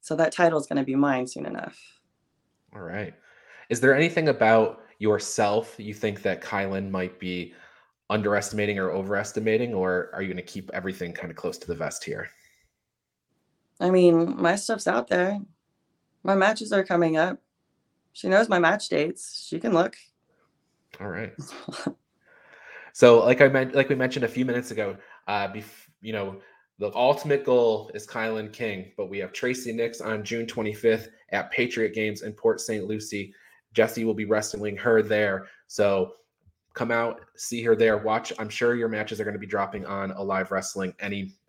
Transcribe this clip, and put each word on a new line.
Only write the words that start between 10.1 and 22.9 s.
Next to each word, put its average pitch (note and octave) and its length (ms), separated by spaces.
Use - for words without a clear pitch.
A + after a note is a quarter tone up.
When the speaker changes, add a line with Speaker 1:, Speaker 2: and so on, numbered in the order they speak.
Speaker 2:
are F#2+ 80
you G2 100
gonna F2+ 100
keep - 300
everything F#2 400
kinda E2+ 220
close - 240
to - 80
the F2 80
vest D2 280
here? - 280
Speaker 1:
I F3+ 100
mean, F3 500
my F3 160
stuff's G#3 320
out - 200
there. F#3+ 300
My F#3+ 100
matches G#3+ 380
are G3 100
coming E3+ 340
up. E3+ 220
She - 160
knows G#3 200
my F#3+ 100
match F3 300
dates. - 580
She E3 140
can A3+ 140
look. F3+ 220
Speaker 2:
All G2+ 100
right. F#2+ 260
Speaker 1:
<laughs> - 80